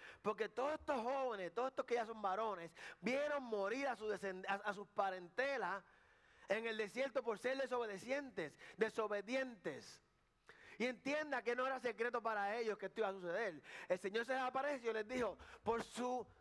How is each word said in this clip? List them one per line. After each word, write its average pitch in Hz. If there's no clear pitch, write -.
porque 208
todos 277
estos 277
jóvenes, 240
todos 254
estos 262
que 240
ya 233
son 220
varones, 190
vieron 277
morir 226
a 247
su 214
descend-, 190
a, 196
a 208
sus 196
parentelas 196
en 226
el 220
desierto 240
por 220
ser 262
desobedecientes, 240
desobedientes. 214
Y 220
entienda 269
que 233
no 254
era 262
secreto 233
para 208
ellos 226
que 196
esto 220
iba 208
a 190
suceder. 180
El 180
Señor 214
se 262
les 262
apareció 262
y -
les 214
dijo, 240
"Por 226
su 247